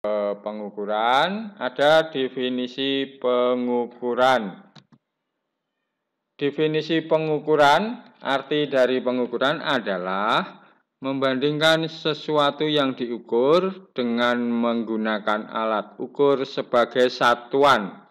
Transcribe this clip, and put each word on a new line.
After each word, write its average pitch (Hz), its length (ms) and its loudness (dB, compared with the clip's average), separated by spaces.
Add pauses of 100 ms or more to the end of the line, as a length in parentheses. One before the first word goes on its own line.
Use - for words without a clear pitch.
ke 104 320 -2
pengukuran, 107 1200 -2
ada 147 560 2
definisi 131 1040 -4
pengukuran. 123 1500 0 (1700)
Definisi 156 640 0
pengukuran, 156 1040 2 (160)
arti 139 480 -2
dari 127 320 2
pengukuran 127 560 -2
adalah 104 1040 -4 (400)
membandingkan 147 880 0
sesuatu 151 800 -2
yang 139 240 0
diukur 131 1040 0
dengan 120 480 0
menggunakan 110 1040 -2
alat 110 480 -4
ukur 135 480 0
sebagai 127 640 2
satuan. 120 1000 2